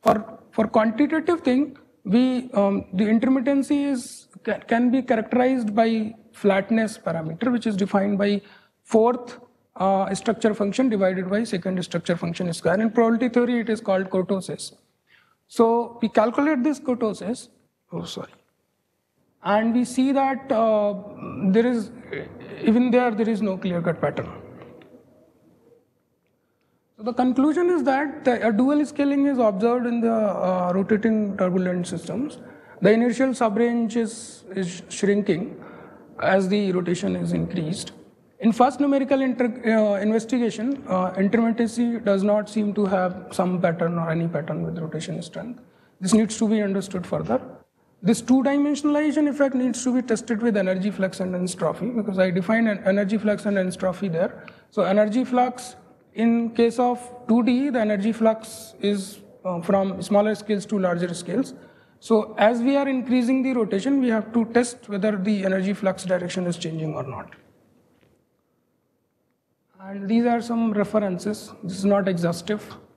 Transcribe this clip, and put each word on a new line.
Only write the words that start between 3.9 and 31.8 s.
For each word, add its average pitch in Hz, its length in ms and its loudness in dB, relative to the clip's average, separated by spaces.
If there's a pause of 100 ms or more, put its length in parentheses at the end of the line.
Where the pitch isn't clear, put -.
ca-, 208 160 -4
can 240 320 2
be 262 100 2
characterized 240 720 2
by 226 400 2 (200)
flatness 208 640 0
parameter, 165 540 -4
which 240 140 -2
is 208 120 0
defined 202 400 2
by 202 240 2 (420)
fourth, 240 560 2 (380)
uh, 190 360 2
structure 214 400 0
function 214 360 0
divided 190 400 0
by 214 160 0
second 185 380 -4
structure 170 340 -2
function 170 360 -4
square. 170 260 0
In 220 120 2
probability 233 380 2
theory, 240 320 2
it 226 80 -6
is 220 100 0
called 190 300 0
kurtosis. 185 640 -4 (760)
So 233 540 2
we 220 80 -2
calculate 247 520 2
this 285 180 0
kurtosis. 220 680 -4 (420)
Oh, 170 120 -8
sorry. - 280 -12 (1160)
And 220 280 2
we 247 100 2
see 262 260 0
that, 269 400 0
uh, 214 440 2 (560)
there 226 160 6
is, 233 240 -2 (720)
even 240 260 4
there, 247 220 4
there 214 180 0
is 214 140 -2
no 190 140 -2
clear-cut 175 440 -2
pattern. - 260 -4 (2750)
So 214 60 -16
the 233 100 -4
conclusion 277 560 2
is 330 140 2
that 277 420 0
the, 240 220 2
a 233 40 4
dual 269 360 2
scaling 285 400 2
is 277 100 2
observed 233 480 2
in 233 160 -2
the, 226 100 2
uh, 185 640 0
rotating 208 640 0
turbulent 185 480 0